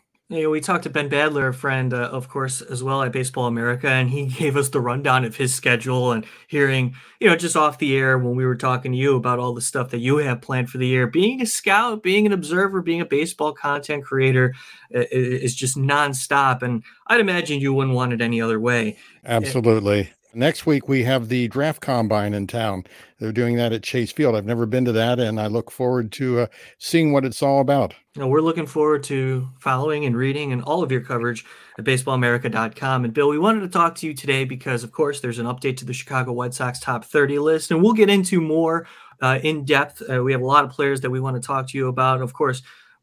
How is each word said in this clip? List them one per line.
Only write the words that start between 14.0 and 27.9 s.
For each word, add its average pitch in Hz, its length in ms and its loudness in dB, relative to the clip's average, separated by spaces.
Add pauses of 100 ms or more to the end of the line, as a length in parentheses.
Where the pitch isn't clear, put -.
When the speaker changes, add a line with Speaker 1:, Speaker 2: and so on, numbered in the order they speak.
Speaker 1:
creator, 131 480 2 (420)
uh, 123 40 0
i-, 120 120 2
is 127 460 -2
just 131 220 -4
nonstop. 139 800 2
And 123 220 -2 (240)
I'd 233 140 4
imagine 175 420 0
you 139 100 2
wouldn't 131 240 2
want 123 160 0
it 113 80 -2
any 117 220 0
other 113 180 0
way. 113 380 0 (260)
Speaker 2:
Absolutely. 110 840 2 (240)
Next 131 320 0
week, 143 220 2
we 135 160 2
have 123 240 0
the 123 200 0
draft 143 320 -2
combine 107 540 0
in 98 120 -2
town. 101 380 -4 (340)
They're 110 140 -6
doing 120 240 0
that 120 160 0
at 113 100 -4
Chase 120 300 -4
Field. 127 240 2
I've 101 80 -2
never 117 220 -2
been 127 180 0
to 123 80 2
that, 117 260 2
and 110 220 0
I 107 60 -2
look 110 240 -4
forward 123 420 -2
to, 123 280 -2
uh, 117 60 0 (300)
seeing 160 360 2
what 139 120 4
it's 123 180 -6
all 139 180 4
about. 135 340 2 (200)